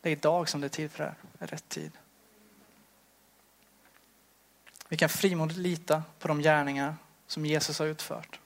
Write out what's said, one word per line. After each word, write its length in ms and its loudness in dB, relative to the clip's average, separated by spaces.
Det 80 -4
är 40 2
idag 360 2
som 120 -4
det 60 -4
är 20 -4
tid 220 -6
för 140 -6
det 60 -6
här, 60 -14
är 80 -10
rätt 220 -10
tid." 240 -8
Vi 60 -2
kan 120 6
frimodigt 500 2
lita 440 0
på 100 -4
de 120 2
gärningar 560 4
som 200 -4
Jesus 320 0
har 80 2
utfört. 600 -8